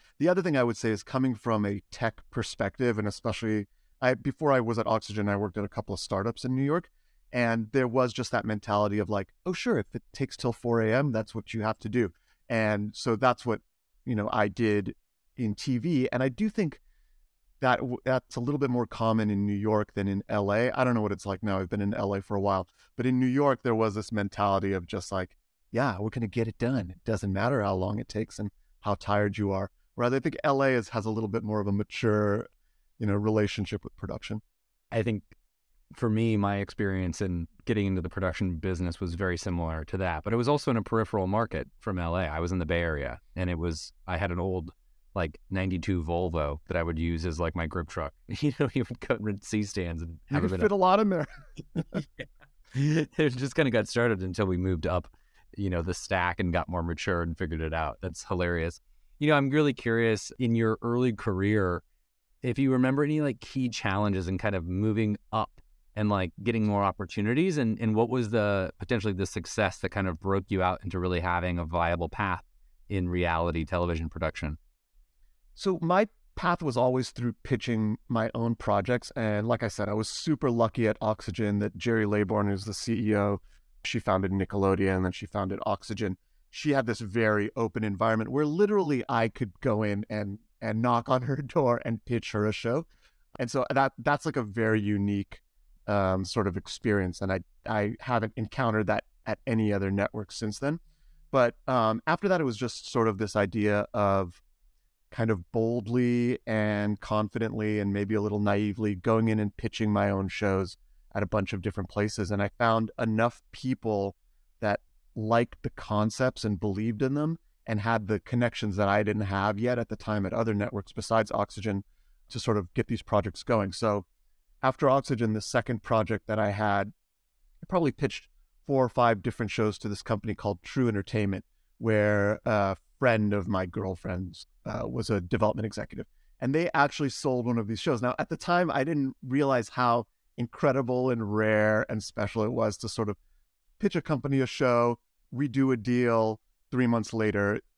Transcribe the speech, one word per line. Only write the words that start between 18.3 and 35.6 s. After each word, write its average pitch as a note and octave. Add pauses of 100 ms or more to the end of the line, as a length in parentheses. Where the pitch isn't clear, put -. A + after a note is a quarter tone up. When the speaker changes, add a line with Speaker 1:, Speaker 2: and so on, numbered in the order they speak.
Speaker 1:
a A#2+
little C#3
bit C3+
more B2
common A2
in G2+
New G#2
York G#2
than G2+
in G2
L G2+
A. A2+
I C3
don't B2
know A2+
what G#2
it's -
like G2
now. G2
I've F#2
been G2+
in G2+
L G2+
A G2
for G#2
a G2
while, F#2+ (300)
but B2
in B2+
New B2+
York, C3
there A#2+
was A2
this G#2+
mentality G2
of F2+
just F#2+
like, F#2 (340)
"Yeah, A#2
we're G#2+
gonna A#2
get A2+
it -
done. A#2+
It -
doesn't G#2
matter A2
how G2
long F#2+
it -
takes -
and G#2 (300)
how G#2
tired G#2
you G2+
are." F#2+ (240)
Whereas A#2+
I C3+
think C3+
L C#3
A C3+
is, A#2+
has G#2+
a A2+
little A2
bit A2
more G#2+
of G2
a G2+
mature, G#2+ (500)
you G#2+
know, G2+
relationship G#2
with -
production. - (500)
Speaker 2:
I A2+
think G#2 (720)